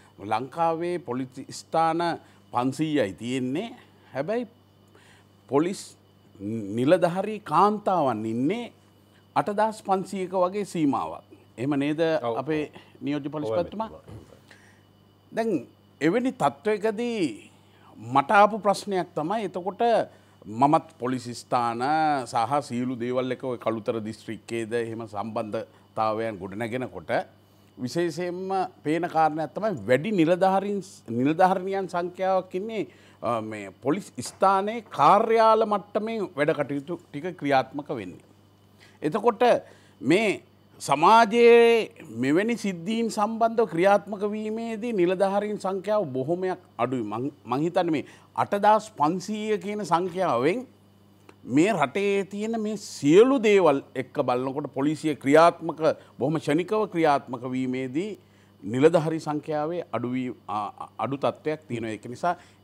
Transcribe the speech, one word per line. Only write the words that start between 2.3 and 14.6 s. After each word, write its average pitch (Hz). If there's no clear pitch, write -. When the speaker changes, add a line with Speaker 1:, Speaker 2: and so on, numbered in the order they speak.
Speaker 1:
පන්සීයයි 131
තියෙන්නේ. 127
හැබැයි 202
පොලිස් 165
නිලධාරී 175
කාන්තාවන් 170
ඉන්නේ 143
අටදහස් 208
පන්සීයක 190
වගේ 185
සීමාවක්. 113
එහෙම 143
නේද 151
Speaker 2:
ඔව්. 117
Speaker 1:
අපේ 151
නියෝජ්‍ය 143
පොලිස්පතිතුමා? 160
Speaker 2:
ඔව්, -